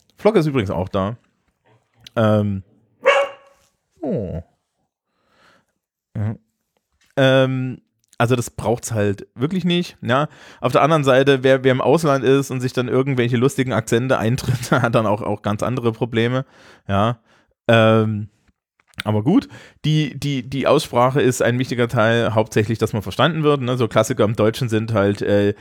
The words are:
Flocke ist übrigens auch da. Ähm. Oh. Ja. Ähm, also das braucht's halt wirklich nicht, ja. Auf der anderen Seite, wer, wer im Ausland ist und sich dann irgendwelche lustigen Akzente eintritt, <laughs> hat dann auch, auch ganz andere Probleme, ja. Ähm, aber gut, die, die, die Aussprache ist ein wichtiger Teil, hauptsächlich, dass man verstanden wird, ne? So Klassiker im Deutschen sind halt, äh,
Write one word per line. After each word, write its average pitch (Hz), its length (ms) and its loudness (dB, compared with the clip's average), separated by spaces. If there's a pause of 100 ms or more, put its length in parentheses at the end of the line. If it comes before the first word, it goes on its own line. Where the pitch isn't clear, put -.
(180)
Flocke 214 220 2
ist 151 60 2
übrigens 131 240 -2
auch 92 200 -4
da. 101 280 -4 (960)
Ähm. 104 480 0 (1400)
Oh. 104 420 -6 (1700)
Ja. 110 200 -4 (840)
Ähm, 131 640 0 (360)
also 120 200 2
das - 140 -6
braucht's 113 420 -4
halt 104 420 -2
wirklich 165 300 -4
nicht, 175 360 -2
ja. 131 280 0 (320)
Auf 123 100 -2
der 147 100 4
anderen 151 220 4
Seite, 135 400 4
wer, 131 220 4
wer 131 80 4
im 127 80 -2
Ausland 139 420 2
ist 135 280 2
und 127 100 -6
sich 127 100 -4
dann 127 160 -2
irgendwelche 127 480 0
lustigen 127 380 0
Akzente 120 440 0
eintritt, 117 540 -2
<laughs> - 0 -
hat 123 240 0
dann 110 120 0
auch, 107 140 0
auch 98 200 -6
ganz 104 200 -4
andere 120 300 -2
Probleme, 120 540 -2 (420)
ja. 104 320 0 (480)
Ähm, 110 600 2 (760)
aber 107 200 -2
gut, 185 260 2 (340)
die, 151 340 0
die, 135 300 -6
die 135 200 -4
Aussprache 131 540 2
ist 127 200 0
ein 120 160 0
wichtiger 120 300 -2
Teil, 113 480 0
hauptsächlich, 110 420 0
dass - 160 -4
man 107 80 -4
verstanden 151 420 -2
wird, 143 180 2
ne? 123 140 -4
So 123 120 0
Klassiker - 360 0
im 110 120 0
Deutschen 113 340 0
sind 113 240 -2
halt, 101 300 0
äh, 101 380 2